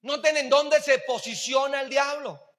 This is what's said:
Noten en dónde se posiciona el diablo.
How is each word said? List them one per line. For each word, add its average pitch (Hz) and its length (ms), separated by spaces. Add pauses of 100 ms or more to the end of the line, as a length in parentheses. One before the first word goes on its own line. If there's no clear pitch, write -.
Noten 294 340
en 277 120
dónde 294 320
se 285 200
posiciona 269 800
el 262 60
diablo. 277 520 (180)